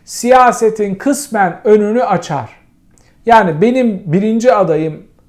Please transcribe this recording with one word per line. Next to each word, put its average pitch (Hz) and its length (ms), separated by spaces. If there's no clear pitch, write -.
siyasetin 226 880
kısmen 196 680
önünü 214 400
açar. 165 460
Yani 196 360
benim 233 440
birinci 220 480
adayım 160 500